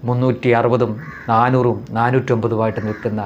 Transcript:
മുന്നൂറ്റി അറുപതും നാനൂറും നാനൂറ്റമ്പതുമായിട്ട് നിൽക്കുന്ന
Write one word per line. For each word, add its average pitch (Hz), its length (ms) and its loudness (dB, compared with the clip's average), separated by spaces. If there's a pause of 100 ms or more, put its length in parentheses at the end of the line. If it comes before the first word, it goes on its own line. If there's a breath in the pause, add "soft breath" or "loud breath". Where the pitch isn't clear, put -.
മുന്നൂറ്റി 123 420 0 (100)
അറുപതും 120 320 2 (400)
നാനൂറും 123 460 4 (200)
നാനൂറ്റമ്പതുമായിട്ട് 117 880 0
നിൽക്കുന്ന 107 380 -4